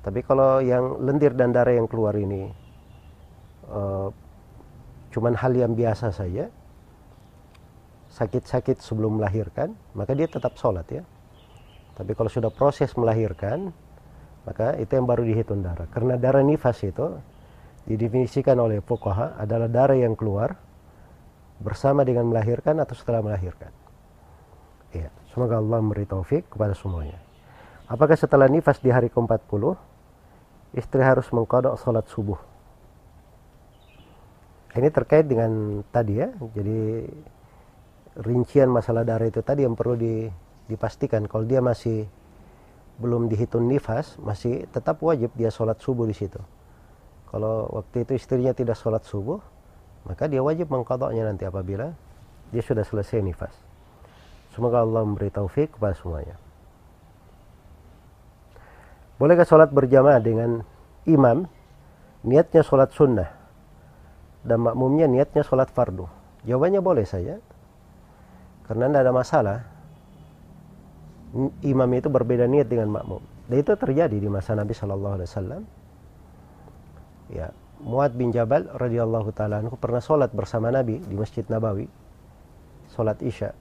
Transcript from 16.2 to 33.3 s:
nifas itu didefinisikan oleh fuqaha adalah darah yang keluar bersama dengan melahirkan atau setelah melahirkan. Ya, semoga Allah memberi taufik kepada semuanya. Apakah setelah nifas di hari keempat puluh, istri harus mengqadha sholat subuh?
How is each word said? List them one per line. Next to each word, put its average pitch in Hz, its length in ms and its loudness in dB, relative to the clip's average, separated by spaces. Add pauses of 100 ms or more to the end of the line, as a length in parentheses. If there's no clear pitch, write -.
nifas 139 400 2
itu 143 400 -6 (640)
didefinisikan 120 720 0
oleh 113 240 0
fuqaha 107 560 -4
adalah 117 320 -4
darah 131 280 4
yang 117 200 2
keluar 110 400 -2 (1040)
bersama 135 400 0
dengan 120 320 2
melahirkan 120 480 0
atau 127 160 -4
setelah 117 240 -2
melahirkan. 95 480 -6 (1300)
Ya, 80 160 -10 (240)
semoga 117 240 0
Allah 110 240 0
memberi 104 240 -2
taufik 98 400 -4
kepada 104 240 -2
semuanya. 82 480 -8 (720)
Apakah 151 240 6
setelah 139 320 6
nifas 147 320 2
di 127 80 2
hari 120 240 4
keempat 117 360 0
puluh, 120 280 -2 (960)
istri 131 320 0
harus 131 240 4
mengqadha 120 480 0
sholat 110 320 -2
subuh? 101 320 -6 (2250)